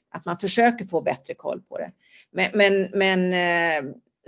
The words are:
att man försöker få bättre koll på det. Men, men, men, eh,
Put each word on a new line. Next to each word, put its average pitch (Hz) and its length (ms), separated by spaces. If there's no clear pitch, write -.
att - 140
man 180 120
försöker 233 480
få 165 160
bättre - 320
koll - 280
på - 160
det. - 140
Men, 190 220
men, 196 400
men, 190 400
eh, 170 580